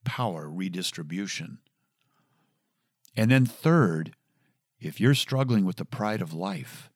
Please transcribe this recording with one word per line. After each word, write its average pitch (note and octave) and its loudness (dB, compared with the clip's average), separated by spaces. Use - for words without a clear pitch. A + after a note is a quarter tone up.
power F#2+ -4
redistribution. F2+ -6
And A2 4
then C3 6
third, A2+ 2
if - -10
you're C3 6
struggling B2+ 2
with F#2 0
the - -8
pride G#2+ -4
of D#2+ -6
life F2 -8